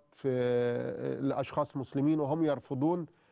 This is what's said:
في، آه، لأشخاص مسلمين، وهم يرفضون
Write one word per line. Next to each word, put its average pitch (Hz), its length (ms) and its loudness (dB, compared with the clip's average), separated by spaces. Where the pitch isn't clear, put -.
في، - 200 -6
آه، 123 880 0
لأشخاص 139 580 -2
مسلمين، 139 420 0
وهم 151 240 0
يرفضون 147 640 0